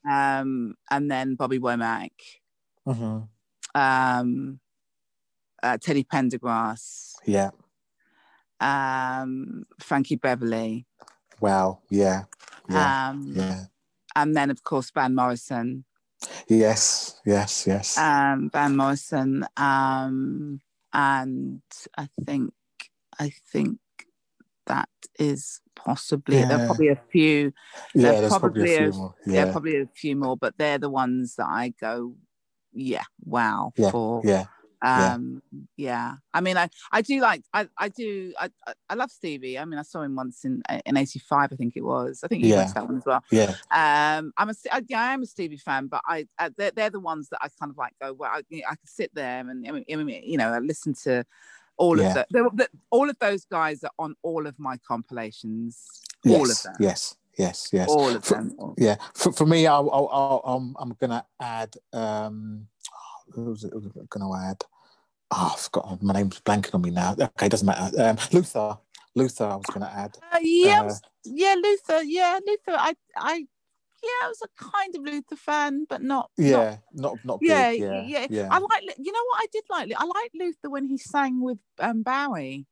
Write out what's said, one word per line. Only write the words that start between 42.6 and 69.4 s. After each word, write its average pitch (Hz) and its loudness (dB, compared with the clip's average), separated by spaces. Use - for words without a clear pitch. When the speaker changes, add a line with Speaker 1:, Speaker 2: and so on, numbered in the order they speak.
Speaker 1:
to 95 -8
that 113 -4
one 131 -4
as 127 -8
well. 127 0
Speaker 2:
Yeah. 107 4
Speaker 1:
Um, 151 2
I'm 208 0
a, - -8
I, 247 -2
yeah, 233 -2
I 254 0
am 269 -4
a - -6
Stevie 156 -8
fan, 139 -4
but 135 -4
I, 156 -4
I, 165 -2
they're, 202 -2
they're 214 0
the 202 -8
ones 160 -8
that - -10
I 143 -6
kind 143 -8
of, 139 -18
like, 127 -6
go, 135 -10
Well, 135 -8
I, 143 -6
I 147 -8
can - -20
sit - -10
there 127 -6
and, 127 -10
I 139 -10
mean, 147 -8
I 156 -6
mean, 147 -8
you 147 -4
know, 117 2
I 120 -2
listen 151 -4
to 123 0
all 170 6
of 190 6
Speaker 2:
Yeah. 185 2
Speaker 1:
the, - 0
the, 240 4
the, 240 0
all 269 6
of 254 -6
those 202 0
guys 156 -2
are 147 -8
on 156 -6
all 165 -2
of 147 -12
my 131 -6
compilations. 117 -8
All 123 8
of 110 0
Speaker 2:
Yes, - -4
Speaker 1:
them. 92 -12
Speaker 2:
yes, 98 0
yes, - -4
yes. 185 2
Speaker 1:
All 139 4
of 104 -6
Speaker 2:
For, 202 2
Speaker 1:
them. - -8
Speaker 2:
yeah. 104 4
For, - 2
for 156 2
me, 160 6
I'll, 147 6
I'll, 143 2
I'll, 139 2
I'm, 127 -6
I'm 120 -8
gonna 120 -2
add, 113 -8
um, 107 -6
who 117 -8
was 107 -8
it, 98 -10
who 110 -10
was 101 -12
I - -16
gonna - -6
add? - -8
Oh, 90 0
I - -10
forgot. - -4
My 98 2
name's 98 0
blanking 104 0
on 90 4
me 87 0
now. 90 0
Okay, - 0
doesn't 101 2
matter. 95 2
Um, 110 4
Luther. 107 2
Luther, 123 2